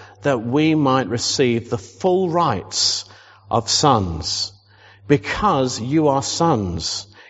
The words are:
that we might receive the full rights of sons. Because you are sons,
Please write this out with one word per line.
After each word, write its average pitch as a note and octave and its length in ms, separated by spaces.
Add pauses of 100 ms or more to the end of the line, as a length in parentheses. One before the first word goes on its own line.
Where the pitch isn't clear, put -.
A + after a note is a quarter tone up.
(220)
that B2 240
we D3+ 280
might C3+ 340
receive A#2 600
the A#2+ 100
full F#3 520
rights - 760 (440)
of A2+ 180
sons. F#2+ 840 (560)
Because C#3 720
you D3 280
are C#3 140
sons, G#2 880 (220)